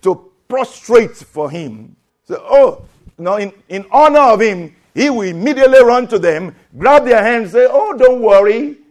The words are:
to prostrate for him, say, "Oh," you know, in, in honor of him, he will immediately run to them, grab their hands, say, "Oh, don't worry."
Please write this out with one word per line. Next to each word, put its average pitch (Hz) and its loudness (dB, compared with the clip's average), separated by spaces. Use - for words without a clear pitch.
to - -6
prostrate 240 -2
for - -12
him, 127 -16
say, 170 -12
"Oh," 254 0
you 160 -18
know, 190 -4
in, 202 -8
in 196 -12
honor 294 4
of 233 4
him, 185 -4
he 254 -2
will 247 -4
immediately 254 2
run 240 0
to 226 -4
them, 165 -4
grab 254 2
their 233 2
hands, 226 -4
say, 247 2
"Oh, 339 -2
don't 254 2
worry." 214 2